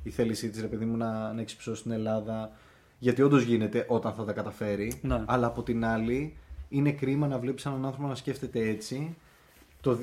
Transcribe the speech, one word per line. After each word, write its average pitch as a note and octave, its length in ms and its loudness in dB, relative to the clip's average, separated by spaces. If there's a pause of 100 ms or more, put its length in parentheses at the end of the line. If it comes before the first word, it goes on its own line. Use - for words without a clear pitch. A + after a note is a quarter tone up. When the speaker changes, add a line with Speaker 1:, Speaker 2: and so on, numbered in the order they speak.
Speaker 1:
η A#2+ 60 -10
θέλησή A2+ 400 0
της, A2 120 -8
ρε A2 60 -4
παιδί A2 180 -4
μου, A2+ 120 0
να, A2 360 -4
να A2+ 80 -4
εξυψώσει A2 400 -8
την A#2 100 -6
Ελλάδα. A2 600 -2 (480)
Γιατί B2 220 4
όντως C#3 220 8
γίνεται A2+ 440 2
όταν A2 260 2
θα A2 100 -6
τα G#2 80 -2
καταφέρει. G#2 680 -4
Speaker 2:
Ναι. B2+ 240 0
Speaker 1:
Αλλά A#2+ 220 4
από A#2 160 -4
την A2+ 220 0
άλλη, A#2 520 0 (320)
είναι C#3+ 220 4
κρίμα C#3+ 360 0
να C3+ 120 0
βλέπεις B2 260 -4
έναν C3+ 200 -2
άνθρωπο C3+ 220 -4
να C3+ 80 -4
σκέφτεται B2+ 440 -4
έτσι B2+ 560 -2 (680)
το, B2 220 4